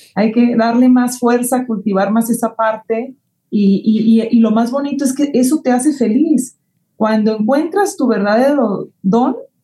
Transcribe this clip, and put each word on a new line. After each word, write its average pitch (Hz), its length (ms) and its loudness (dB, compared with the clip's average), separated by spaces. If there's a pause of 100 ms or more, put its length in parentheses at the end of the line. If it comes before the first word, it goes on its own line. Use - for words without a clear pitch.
(160)
Hay 220 160 0
que 240 240 2
darle 233 320 2
más 247 320 2
fuerza, 247 480 0
cultivar 196 420 -2
más 226 200 0
esa 226 260 -4
parte 226 640 -4 (400)
Y, 196 280 2
y, 220 340 2
y, 220 160 -2
y 233 60 6
lo 220 100 2
más 233 180 0
bonito 277 360 -4
es 254 100 -2
que 285 180 -2
eso 254 280 0
te 254 100 0
hace 254 220 0
feliz. 269 640 0 (400)
Cuando 220 400 0
encuentras 302 580 0
tu 302 100 -4
verdadero 226 840 0 (120)
don, 247 360 0 (260)